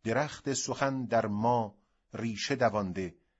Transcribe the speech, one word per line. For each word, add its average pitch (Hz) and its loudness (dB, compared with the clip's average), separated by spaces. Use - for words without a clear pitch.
درخت 139 0
سخن 131 -2
در 110 2
ما 110 0
ریشه 117 -4
دوانده 98 0